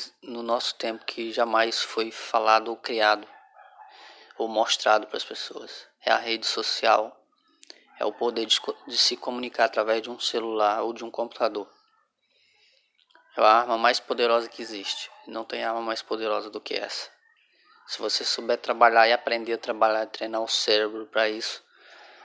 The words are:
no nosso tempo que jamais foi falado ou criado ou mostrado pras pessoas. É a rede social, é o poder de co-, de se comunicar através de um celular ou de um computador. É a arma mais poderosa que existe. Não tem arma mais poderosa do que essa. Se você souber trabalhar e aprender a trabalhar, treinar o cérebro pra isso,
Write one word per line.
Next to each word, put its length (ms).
no 200
nosso 340
tempo 280
que 300
jamais 480
foi 280
falado 600
ou 80
criado 500
ou 100
mostrado 600
pras 180
pessoas. 600
É 40
a 60
rede 300
social, 760
é 60
o 80
poder 320
de 160
co-, 160
de 100
se 200
comunicar 480
através 360
de 80
um 80
celular 680
ou 100
de 100
um 80
computador. 580
É 60
a 40
arma 320
mais 220
poderosa 480
que 140
existe. 500
Não 160
tem 220
arma 160
mais 200
poderosa 480
do 120
que 140
essa. 360
Se 120
você 240
souber 340
trabalhar 480
e 60
aprender 400
a 60
trabalhar, 500
treinar 340
o 60
cérebro 600
pra 200
isso, 340